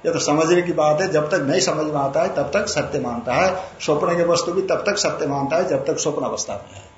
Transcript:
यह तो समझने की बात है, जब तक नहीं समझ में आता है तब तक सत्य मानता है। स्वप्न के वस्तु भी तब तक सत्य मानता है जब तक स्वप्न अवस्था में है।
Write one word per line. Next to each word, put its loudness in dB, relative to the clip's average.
यह 2
तो -2
समझने 4
की -2
बात 4
है, 0
जब 0
तक 0
नहीं 2
समझ 0
में -2
आता 0
है 0
तब -2
तक 0
सत्य -2
मानता -4
है। 0
स्वप्न 0
के 2
वस्तु 2
भी 0
तब 0
तक 0
सत्य -2
मानता 0
है 2
जब 0
तक -2
स्वप्न -2
अवस्था -4
में -12
है। -18